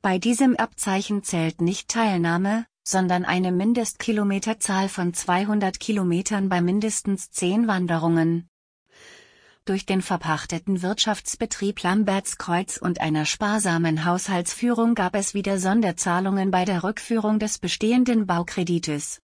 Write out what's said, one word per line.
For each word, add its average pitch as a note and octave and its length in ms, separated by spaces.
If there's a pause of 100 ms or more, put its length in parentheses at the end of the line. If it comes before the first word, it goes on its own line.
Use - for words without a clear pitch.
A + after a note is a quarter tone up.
Bei F#3 160
diesem B3 380
Abzeichen G3+ 680
zählt E3 380
nicht F3 260
Teilnahme, G3 760 (180)
sondern F3+ 420
eine F3+ 260
Mindestkilometerzahl G3+ 1400
von F3 240
zweihundert G3 680
Kilometern G3 720
bei F3+ 120
mindestens G3+ 680
zehn G#3 380
Wanderungen. E3+ 800 (1160)
Durch G3 200
den F#3+ 160
verpachteten E3+ 800
Wirtschaftsbetrieb G3+ 1000
Lambertskreuz F#3+ 960
und F3 240
einer D#3 240
sparsamen E3+ 800
Haushaltsführung G3+ 880
gab G3 220
es G3 180
wieder G3 260
Sonderzahlungen F#3+ 920
bei F3+ 140
der F3+ 180
Rückführung G#3+ 560
des G#3+ 180
bestehenden A3+ 680
Baukredites. E3+ 1040